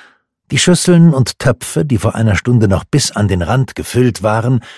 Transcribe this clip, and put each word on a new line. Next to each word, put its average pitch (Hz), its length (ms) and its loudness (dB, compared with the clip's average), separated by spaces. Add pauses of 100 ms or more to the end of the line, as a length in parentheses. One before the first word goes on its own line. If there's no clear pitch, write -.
(500)
Die 139 80 -2
Schüsseln 170 540 4
und 131 260 -2
Töpfe, - 460 -2
die 127 140 -2
vor 110 160 -2
einer 107 220 0
Stunde 113 320 0
noch 92 160 0
bis - 260 -2
an 104 180 -2
den 92 140 -2
Rand 120 320 -2
gefüllt 120 480 -2
waren 110 420 0 (140)